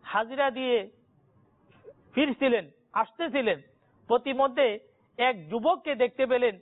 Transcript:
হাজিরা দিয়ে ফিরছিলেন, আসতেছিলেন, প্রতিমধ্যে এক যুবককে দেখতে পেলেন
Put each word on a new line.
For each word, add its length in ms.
হাজিরা 480
দিয়ে 380
ফিরছিলেন, 560
আসতেছিলেন, 680
প্রতিমধ্যে 720
এক 320
যুবককে 460
দেখতে 300
পেলেন 360